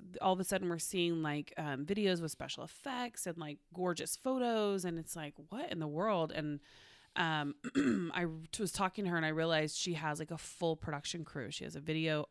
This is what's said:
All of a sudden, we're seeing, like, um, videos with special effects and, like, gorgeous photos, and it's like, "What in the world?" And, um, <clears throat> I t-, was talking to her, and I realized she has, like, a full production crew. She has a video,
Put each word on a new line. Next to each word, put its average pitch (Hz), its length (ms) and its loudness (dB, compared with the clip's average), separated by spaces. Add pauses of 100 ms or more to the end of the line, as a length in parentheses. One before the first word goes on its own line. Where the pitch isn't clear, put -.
(220)
All 190 120 6
of 185 60 2
a 190 40 2
sudden, 185 260 2
we're 170 80 0
seeing, 170 460 2
like, 147 340 -2
um, 147 280 -2
videos 190 360 2
with 160 100 -2
special 135 320 -8
effects 247 640 -6
and, 170 120 -4
like, 151 200 -8 (160)
gorgeous 175 420 0
photos, 226 720 2
and 170 140 -2
it's - 160 -8
like, 151 180 -6 (160)
"What 269 220 -6
in 170 80 -4
the 156 80 0
world?" 165 440 2
And, 147 280 -2 (560)
um, 156 480 2
<clears throat> 226 500 2
I 175 140 0 (240)
t-, - 100 -4
was 185 100 0
talking 196 340 0
to 180 60 2
her, 175 60 2
and 160 80 2
I 156 40 2
realized 156 460 2
she 175 200 0
has, 151 240 -2
like, 156 100 -6
a 170 80 -6
full 165 380 0
production 151 500 -4
crew. 123 240 -6
She - 140 -6
has 165 120 -10
a 147 40 -8
video, 156 500 0